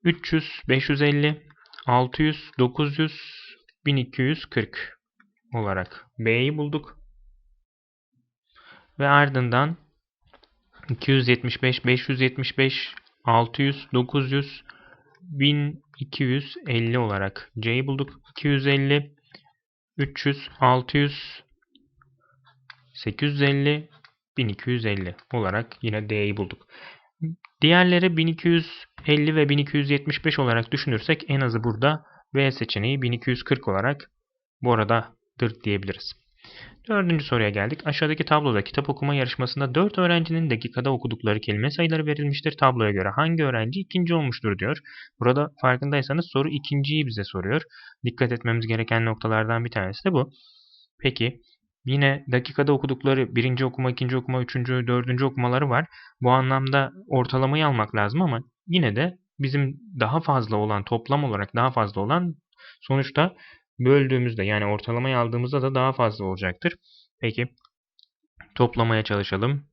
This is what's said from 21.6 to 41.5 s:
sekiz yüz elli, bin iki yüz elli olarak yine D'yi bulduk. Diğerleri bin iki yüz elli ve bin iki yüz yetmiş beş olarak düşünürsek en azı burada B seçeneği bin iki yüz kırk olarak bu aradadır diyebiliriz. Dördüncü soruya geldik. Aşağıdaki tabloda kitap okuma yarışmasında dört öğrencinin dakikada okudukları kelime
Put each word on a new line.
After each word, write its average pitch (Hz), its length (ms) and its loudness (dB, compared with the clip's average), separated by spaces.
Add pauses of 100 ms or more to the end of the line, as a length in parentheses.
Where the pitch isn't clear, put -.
sekiz 143 400 -4
yüz 143 80 0
elli, 143 480 2 (480)
bin 123 100 0
iki 104 220 -6
yüz 120 160 -2
elli 98 300 -4 (180)
olarak 110 480 -2
yine 107 280 -4
D'yi 104 280 -2
bulduk. 95 300 -8 (960)
Diğerleri 175 560 6
bin 160 100 2
iki 165 200 -2
yüz 170 380 0 (220)
elli 147 280 4
ve 147 140 4
bin 143 80 4
iki 143 200 0
yüz 139 120 0
yetmiş 143 360 -2
beş 151 140 0
olarak 117 320 2
düşünürsek 135 560 -2
en 139 140 0
azı 117 220 0
burada 120 420 0 (300)
B 135 160 2
seçeneği 127 500 -2
bin 123 100 0
iki 120 180 -4
yüz 123 140 -2
kırk 135 240 -2
olarak 110 440 -2 (500)
bu 123 120 4
aradadır 113 880 -2
diyebiliriz. 101 500 -4 (760)
Dördüncü 175 380 2
soruya 113 240 2
geldik. 101 380 -2
Aşağıdaki 151 380 -2
tabloda 139 380 2
kitap - 260 -4
okuma 139 260 -2
yarışmasında 131 600 -2
dört 196 220 2
öğrencinin 165 520 2
dakikada 123 420 -2
okudukları 113 480 -2
kelime 107 320 -2